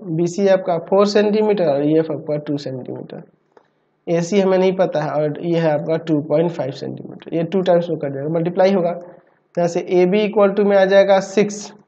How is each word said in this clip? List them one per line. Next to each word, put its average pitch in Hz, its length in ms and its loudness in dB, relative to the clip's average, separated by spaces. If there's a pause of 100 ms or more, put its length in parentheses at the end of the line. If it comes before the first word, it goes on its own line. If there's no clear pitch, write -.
बीसी 175 460 -2
आपका 185 280 2 (120)
four 202 180 4
centimeter 208 640 2
और 143 160 0
ईएफ़ 160 260 2
आपका 147 280 -6
टू 147 180 -4
centimeter। 131 640 -10 (840)
एसी 170 320 0
हमें 190 180 2
नहीं 185 180 2
पता 165 280 0
है 147 80 -4
और 151 300 -2
ये 170 180 -2
है 165 120 2
आपका 160 240 -2 (120)
two 156 160 0
point 160 280 0
five 135 200 -6
centimeter, - 640 -12
ये 170 80 -2
टू 190 180 -2
times 175 280 2
में 156 100 -4
कट 139 140 -6
जाएगा, 139 160 -8
multiply 180 440 0
होगा। 170 160 0 (680)
यहाँ 175 100 0
से 170 120 -4 (120)
एबी 180 360 4
equal 202 300 2
to 208 80 2
में 202 120 4
आ 190 80 6
जाएगा 196 360 4
सिक्स - 340 0 (320)